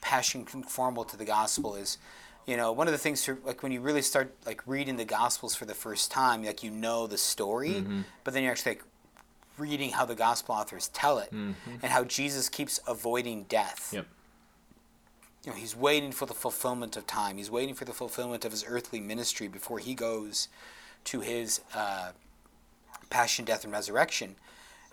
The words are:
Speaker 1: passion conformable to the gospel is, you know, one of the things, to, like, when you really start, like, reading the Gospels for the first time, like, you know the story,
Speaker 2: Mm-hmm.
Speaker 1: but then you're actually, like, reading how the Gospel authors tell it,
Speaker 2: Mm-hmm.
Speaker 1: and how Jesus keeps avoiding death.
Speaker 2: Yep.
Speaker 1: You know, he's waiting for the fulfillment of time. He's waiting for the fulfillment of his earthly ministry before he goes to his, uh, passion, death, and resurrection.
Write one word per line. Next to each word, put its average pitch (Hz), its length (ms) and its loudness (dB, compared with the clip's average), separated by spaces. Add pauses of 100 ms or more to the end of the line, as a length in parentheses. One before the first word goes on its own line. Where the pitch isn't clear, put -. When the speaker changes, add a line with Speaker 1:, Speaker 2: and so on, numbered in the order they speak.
Speaker 1:
passion 127 440 2
conformable 127 600 -2
to 107 120 -10
the 107 80 -8
gospel 107 500 2
is, 98 220 -4 (500)
you 127 100 0
know, 117 160 4
one 143 160 4
of 160 40 4
the 151 60 2
things, 151 260 0
to, 131 200 -2
like, 127 180 -4
when 135 100 -2
you 123 80 -2
really 143 220 2
start, 131 320 2 (120)
like, 113 200 -8
reading 135 300 -2
the 113 80 -2
Gospels 117 500 2
for 120 120 -4
the 104 80 -8
first - 360 -2
time, 123 340 4
like, 104 180 -4
you 110 80 -6
know 113 360 0
the 104 120 -2
story, 117 540 2
Speaker 2:
Mm-hmm. 98 280 0 (240)
Speaker 1:
but 135 80 -2
then 135 100 4
you're 127 100 6
actually, 117 240 2
like, - 80 -18 (720)
reading 143 320 -2
how 127 160 2
the 117 80 -4
Gospel 117 400 4
authors 104 340 -2
tell 139 300 4
it, 101 120 -4
Speaker 2:
Mm-hmm. 104 400 -6 (120)
Speaker 1:
and 127 100 2
how 127 120 6
Jesus 135 440 0
keeps - 400 -2
avoiding 117 560 0
death. - 480 0
Speaker 2:
Yep. 101 140 -4 (1400)
Speaker 1:
You 139 80 -8
know, 101 60 -8
he's 110 180 -8
waiting 143 340 6
for 135 140 -2
the 127 80 -6
fulfillment 120 640 -2
of 107 100 -8
time. 101 300 0
He's 101 140 -8
waiting 131 240 0
for 131 100 -8
the 123 80 -8
fulfillment 120 540 -4
of 110 60 -2
his 104 140 -4
earthly 120 340 -2
ministry 110 460 -2
before 98 320 -6
he 120 160 -6
goes 110 540 -2 (560)
to 127 160 -4
his, 113 400 -2 (140)
uh, 98 380 -2 (1000)
passion, 120 340 4
death, 107 200 2
and 104 100 -8
resurrection. 104 600 2 (560)